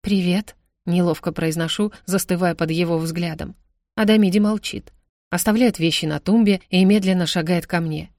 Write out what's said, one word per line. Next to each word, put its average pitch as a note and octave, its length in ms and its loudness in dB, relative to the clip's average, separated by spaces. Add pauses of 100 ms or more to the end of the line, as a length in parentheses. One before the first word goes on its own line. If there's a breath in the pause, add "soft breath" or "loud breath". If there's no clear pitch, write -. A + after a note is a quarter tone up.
"Привет", F#3+ 560 -2 (280)
неловко F3 460 0
произношу, E3 600 -4 (140)
застывая F3+ 500 -2
под D#3+ 160 -2
его E3+ 260 0
взглядом. E3 560 -6 (400)
Адамиди G#3+ 460 4
молчит, G#3 520 -4 (380)
оставляет A3 480 2
вещи E3 280 0
на D3+ 120 -4
тумбе G3+ 500 2
и F#3 160 4
медленно F#3+ 420 2
шагает E3+ 420 -2
ко E3+ 120 -2
мне. D#3+ 380 -6